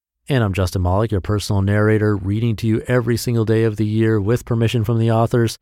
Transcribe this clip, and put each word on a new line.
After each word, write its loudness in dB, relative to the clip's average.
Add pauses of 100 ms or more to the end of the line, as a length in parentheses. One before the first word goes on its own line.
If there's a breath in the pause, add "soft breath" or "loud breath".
(280)
And 2
I'm 0
Justin -2
Malik, 0
your -2
personal -2
narrator, 2
reading -2
to -6
you 0
every 0
single -2
day 2
of 0
the 0
year 2
with -2
permission 0
from 0
the 2
authors. 0